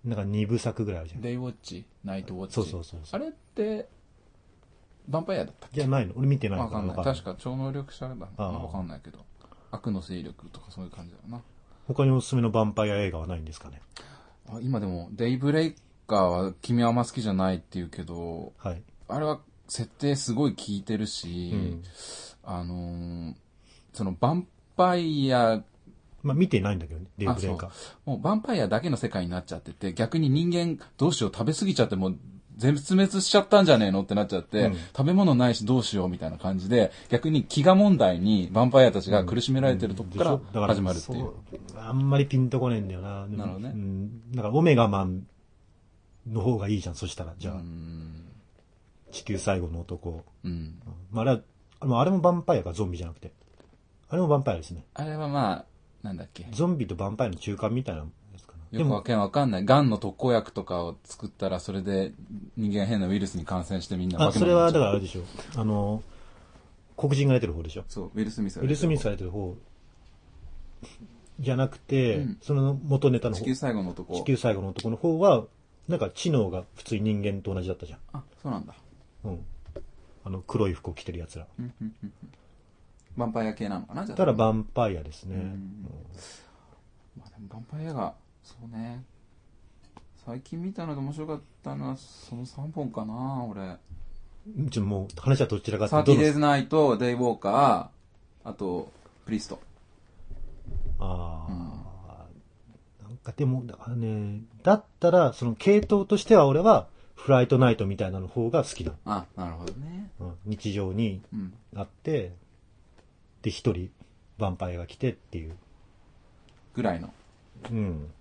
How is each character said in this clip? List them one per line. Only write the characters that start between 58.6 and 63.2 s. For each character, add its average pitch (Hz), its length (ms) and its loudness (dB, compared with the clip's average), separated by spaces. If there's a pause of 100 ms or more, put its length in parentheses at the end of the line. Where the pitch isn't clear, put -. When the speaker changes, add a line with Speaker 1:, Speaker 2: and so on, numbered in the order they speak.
Speaker 1:
な。 110 80 -4
Speaker 2:
よ 160 60 2
く 135 60 4
わ 104 120 0
け 120 100 -2
わ 101 180 2
か 143 140 2
ん 123 60 2
な 92 80 0
い。 98 60 -2
Speaker 1:
で 127 80 6
も、 139 60 8
Speaker 2:
癌 143 100 4
の 107 80 2
特 98 200 -6
効 127 140 0
薬 113 200 2
と 98 120 -6
か 90 200 -4
を 82 120 -6 (100)
作 - 220 -14
っ - 20 -8
た - 200 -6
ら、 92 100 -2
そ 98 140 -10
れ 95 80 -4
で 95 320 -2 (440)
人 107 140 0
間 101 140 0
変 107 140 0
な 95 80 0
ウ 95 80 2
イ 104 40 0
ル 98 60 0